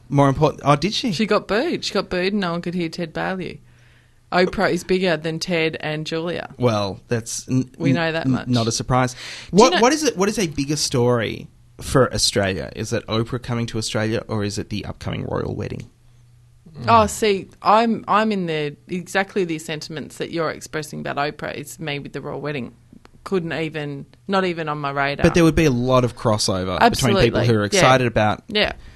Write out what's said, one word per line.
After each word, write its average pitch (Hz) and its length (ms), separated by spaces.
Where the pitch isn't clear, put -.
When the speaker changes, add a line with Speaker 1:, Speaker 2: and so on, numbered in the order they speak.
Speaker 1:
more 139 200
important. 139 360
Oh, 147 120
did 190 180
she? 240 180
Speaker 2:
She 202 140
got 208 220
booed. 233 360
She - 100
got 190 140
booed, 185 260
and 208 60
no 175 120
one 170 100
could 175 120
hear 170 140
Ted 165 240
Bailey. 175 480
Oprah 180 400
is 175 140
bigger 185 320
than 160 220
Ted 160 420
and 156 260
Julia. 165 520
Speaker 1:
Well, 104 500
that's - 400
n-, 127 300
Speaker 2:
We 165 120
Speaker 1:
n-, - 60
Speaker 2:
know 165 160
that 160 140
Speaker 1:
n-, 131 60
Speaker 2:
much. 117 160
Speaker 1:
not 120 180
a 113 60
surprise. 127 420
Speaker 2:
Do - 40
you 170 60
Speaker 1:
What, 254 160
Speaker 2:
know 220 60
Speaker 1:
what 247 140
is 311 100
it? 247 140
What 196 100
is 220 100
a 190 80
bigger 143 300
story 120 720
for 127 340
Australia? 95 600
Is - 180
it 107 140
Oprah 113 360
coming 117 240
to 113 120
Australia, 110 500
or 107 160
is 104 140
it - 120
the 104 160
upcoming - 400
royal - 280
wedding? - 340
Speaker 2:
Oh, 220 200
see, 202 420
I'm, 220 460
I'm 214 240
in 190 160
the, 151 300
exactly 190 580
the 160 140
sentiments 156 600
that - 120
you're 160 200
expressing 156 500
about 139 160
Oprah. 151 400
It's - 240
me 147 180
with 139 140
the 143 80
royal 143 200
wedding. 143 320
Couldn't 165 280
even, 151 540
not 190 160
even 165 240
on 151 100
my 143 120
radar. 139 340
Speaker 1:
But - 100
there 175 80
would 160 140
be 165 80
a 147 80
lot 123 320
of 120 120
crossover 95 640
between - 380
people 120 220
Speaker 2:
Absolutely. 120 100
Speaker 1:
who 113 60
are 107 80
Speaker 2:
Yeah. 104 40
Speaker 1:
excited 131 400
about. 107 400
Speaker 2:
Yeah. 208 260